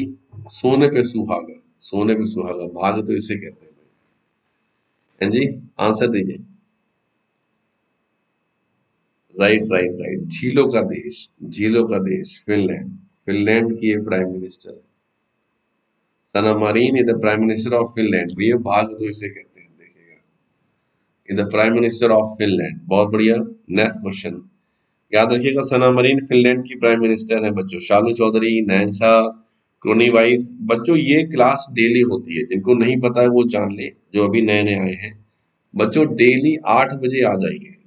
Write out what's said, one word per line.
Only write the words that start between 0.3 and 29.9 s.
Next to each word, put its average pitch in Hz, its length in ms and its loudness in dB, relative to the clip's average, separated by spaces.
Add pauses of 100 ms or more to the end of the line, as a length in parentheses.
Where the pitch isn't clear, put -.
सोने 131 380 2
पे 123 160 2
सुहागा, 92 560 -6 (200)
सोने 104 340 0
पे 107 120 -2
सुहागा, 90 480 -6
भाग्य 101 280 -2
तो 104 100 -6
इसे 104 240 -6
कहते 87 300 -16
हैं। - 100 -20 (1400)
हैं 101 100 0
जी, 127 160 0 (340)
answer 110 280 2
दीजिए। 95 360 -4 (3000)
Right, 107 280 2 (100)
right, 90 280 0
right, - 280 -8
झीलों 131 400 0
का - 200 0
देश, - 400 -12 (160)
झीलों 110 420 0
का 104 120 -2
देश 95 480 -6
Finland, 98 440 -2 (360)
Finland 110 520 0
की 110 100 -2
ये 107 140 0
Prime 92 300 -4
Minister - 380 -14
है। - 100 -20 (1500)
सना 107 200 2
मरीन 110 440 2
is 117 100 2
the 117 120 2
prime 107 200 0
minister 110 320 -2
of 120 140 0 (100)
Finland, 92 360 -2 (100)
ये 117 200 2
भाग 104 300 0
तो 107 160 -8
इसे 104 200 -10
कहते - 320 -20
हैं, 82 180 -20
देखिएगा, 85 400 -20 (1080)
in 98 120 -4
the 101 120 -2
prime 110 260 4
minister 117 320 2
of 110 300 2
Finland। 85 480 -2
बहुत 101 240 2
बढ़िया। 110 240 2 (340)
Next 110 320 0
question 90 400 -10 (720)
याद 110 200 4
रखिएगा, 135 300 0
सना 127 280 2
मरीन 131 360 2
Finland 127 400 4
की 127 120 -16
Prime 117 220 4
Minister 110 440 0
है 107 60 0
बच्चों। 95 300 -6
शालू 110 340 2
चौधरी, 113 520 2
नैन 98 260 2
शाह, 113 300 4 (640)
टोनी 113 240 4